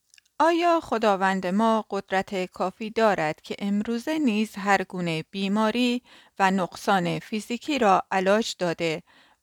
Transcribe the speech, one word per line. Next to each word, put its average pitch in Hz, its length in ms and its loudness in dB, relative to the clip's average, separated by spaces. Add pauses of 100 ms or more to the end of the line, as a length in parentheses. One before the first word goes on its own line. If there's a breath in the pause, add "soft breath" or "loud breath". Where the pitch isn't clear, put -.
(400)
آیا 330 400 4
خداوند 190 680 0
ما 220 420 2
قدرت 196 560 -4
کافی 196 440 -6
دارد 185 520 0
که - 180 -12
امروزه 233 600 -2
نیز 220 360 0
هر 190 280 2
گونه 170 480 -4
بیماری 220 680 0 (380 loud breath)
و 190 120 4
نقصان 175 680 0
فیزیکی 240 600 -6
را 190 320 4
علاج 196 480 0
داده 165 440 -2 (400 soft breath)